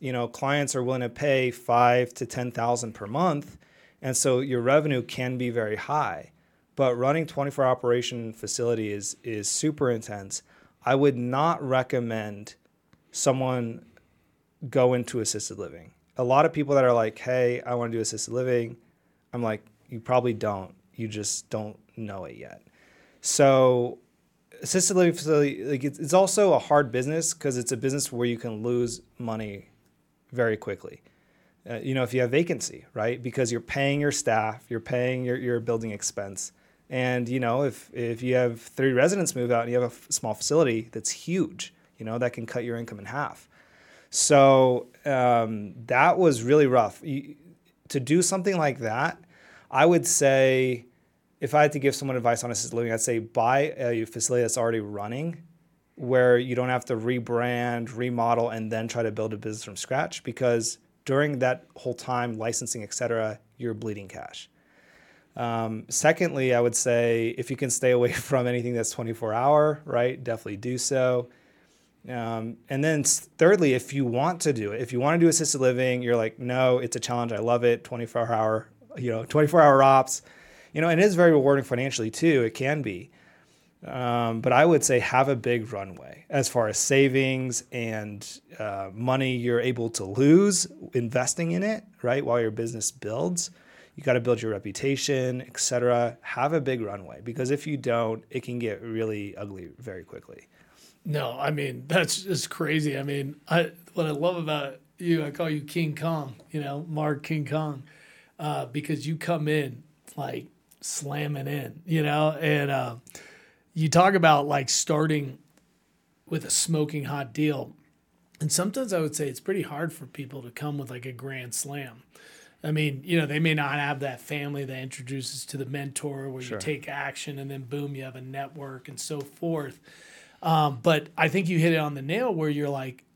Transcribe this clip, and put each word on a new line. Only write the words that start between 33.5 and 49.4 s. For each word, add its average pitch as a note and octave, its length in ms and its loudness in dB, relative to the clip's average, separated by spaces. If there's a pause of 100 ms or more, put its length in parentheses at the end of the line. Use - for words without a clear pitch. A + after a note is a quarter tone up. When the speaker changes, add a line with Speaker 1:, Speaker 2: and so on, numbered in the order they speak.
Speaker 1:
you're A#2 100 -4
paying C#3 400 0
your D3 100 2
staff, A2 580 -2
you're A#2 100 -4
paying B2+ 460 -2
your, B2 120 0
your B2 220 -2
building A2+ 320 -4
expense. G2 600 -8 (380)
And, B2+ 400 -2
you C3 100 -2
know, A#2+ 240 0
if, - 300 -6
if A#2 280 -6
you B2+ 140 2
have B2 260 2
three C3+ 300 0
residents D#3 440 2
move A#2+ 160 -2
out A#2 100 4
and A#2+ 100 -6
you B2 80 2
have A#2+ 120 0
a - 20 -18
f-, - 160 -20
small A2 240 -4
facility A#2+ 580 0
that's - 200 -6
huge, - 640 -4 (240)
you A2+ 80 -12
know, A2+ 120 -4
that A#2+ 160 0
can A#2 120 -10
cut B2 180 -6
your A#2 140 -6
income A#2 220 -10
in G2+ 60 -16
half. B2+ 420 -8 (640)
So, C3+ 800 6 (180)
um, A#2 680 2 (100)
that C3+ 320 4
was D#3 260 4
really C#3+ 240 6
rough. A#2+ 360 2
You, C#3+ 320 -8 (540)
to C#3+ 100 -2
do C#3 240 4
something F#3+ 340 0
like C#3+ 220 0
that, A#2+ 400 -2 (500)